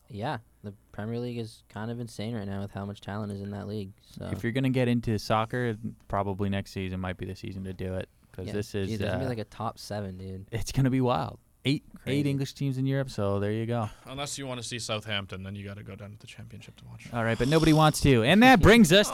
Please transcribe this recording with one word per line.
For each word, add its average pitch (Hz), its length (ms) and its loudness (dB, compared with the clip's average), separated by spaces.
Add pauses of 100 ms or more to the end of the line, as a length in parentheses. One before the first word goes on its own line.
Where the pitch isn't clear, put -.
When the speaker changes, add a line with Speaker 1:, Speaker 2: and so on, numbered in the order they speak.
(140)
Speaker 1:
Yeah, 120 240 -6 (240)
the 101 120 -12 (180)
Premier 113 260 -8
League 120 200 -8
is 110 320 -10
kind 110 200 -8
of 117 80 -8
insane 117 360 -8
right 101 120 -6
now 98 140 -6
with 101 120 -8
how 98 120 -8
much 101 160 -10
talent 101 320 -8
is 98 80 -8
in 98 120 -8
that 98 140 -10
league, 101 260 -8 (100)
so. - 280 -14
Speaker 2:
If 95 120 -8
you're 117 100 -2
gonna 135 180 -2
get 127 180 2
into 117 300 0
soccer, 113 580 -2 (320)
probably 101 420 -2
next 98 220 -4
season 92 280 -6
might 92 160 -6
be 92 100 -12
the 95 80 -10
season 95 300 -12
to 95 80 -8
do 92 220 -8
it, 92 140 -6 (240)
'cause 92 160 -12
Speaker 1:
Yeah, 104 40 -10
Speaker 2:
this 104 220 -6
is, 98 160 -2
Speaker 1:
dude, 110 100 -4
there's 92 100 -2
gonna 92 100 -2
be, 131 60 -4
Speaker 2:
uh, - 40 -4
Speaker 1:
like, 117 80 -6
a 104 60 -8
top - 340 -8
seven, 98 400 -8
dude. 95 340 -12
Speaker 2:
It's 110 180 -4
gonna 135 200 2
be 131 100 2
wild. 127 380 -2 (260)
Eight, 139 200 0 (100)
eight - 80 -20
Speaker 1:
Crazy. 143 280 -2
Speaker 2:
English 139 240 -4
teams 139 220 -4
in 131 100 -2
Europe, 135 220 -2
so 101 320 -2
there 101 120 -2
you 110 140 -4
go. 113 220 -2 (180)
Speaker 3:
Unless 139 300 -10
you 139 100 -10
wanna 123 180 -8
see 120 160 -8
Southampton, 101 640 -6
then 98 100 -10
you 101 100 -10
gotta 98 200 -12
go 101 120 -14
down 101 140 -16
to 104 80 -18
the - 80 -20
Championship 110 500 -20
to - 100 -20
watch. - 260 -18
Speaker 2:
All 117 120 0
right, 113 140 2
but 120 100 2
nobody 160 240 6
wants 156 300 6
to. 127 220 8
And 180 180 6
that 254 180 10
brings 175 320 10
us 202 220 8